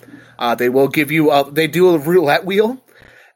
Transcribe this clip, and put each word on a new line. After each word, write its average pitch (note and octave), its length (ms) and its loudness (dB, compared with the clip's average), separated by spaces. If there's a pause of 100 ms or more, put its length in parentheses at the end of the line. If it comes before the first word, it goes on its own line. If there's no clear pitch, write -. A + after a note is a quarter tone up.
(380)
Uh, A#2+ 160 -2
they B2 160 -2
will C3+ 180 2
give C#3+ 220 -2
you D3+ 200 2
a, C#3 200 2
they D#3+ 160 -2
do E3+ 240 2
a E3+ 80 2
roulette D#3+ 480 0
wheel, G#3+ 360 -2 (540)